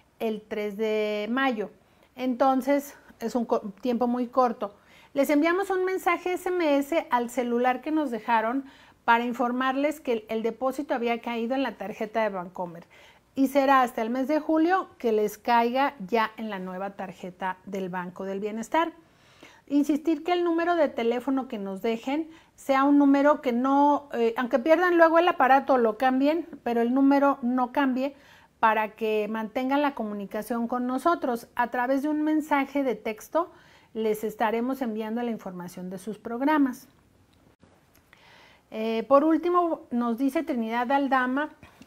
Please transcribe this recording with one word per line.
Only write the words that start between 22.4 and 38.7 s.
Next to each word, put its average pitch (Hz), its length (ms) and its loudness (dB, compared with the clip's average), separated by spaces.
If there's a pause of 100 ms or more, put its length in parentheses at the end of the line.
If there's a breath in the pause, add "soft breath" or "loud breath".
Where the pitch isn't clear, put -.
sea 269 300 2
un 285 120 6
número 285 440 6
que 262 120 -2
no, 277 600 2
eh, 226 240 0
aunque 254 240 0
pierdan 339 380 4
luego 330 200 8
el 349 80 6
aparato 269 480 4
o 262 40 6
lo 220 200 2
cambien, 277 480 2 (160)
pero 233 180 0
el 240 140 2
número 277 480 4
no 240 300 0
cambie 269 420 0 (460 loud breath)
para 220 320 2
que 214 360 -2
mantengan 254 540 -2
la 285 140 -2
comunicación 214 720 -6
con 247 180 -4
nosotros. 262 680 -2
A 233 160 -2
través 254 300 -2
de 302 80 -2
un 302 120 -2
mensaje 294 600 0
de 240 100 -2
texto 262 560 -6 (440 loud breath)
les 220 280 -2
estaremos 233 580 -2
enviando 220 420 -6
la 240 100 -4
información 180 580 -12
de 190 80 -10
sus 202 200 -12
programas. 262 680 0 (1800 soft breath)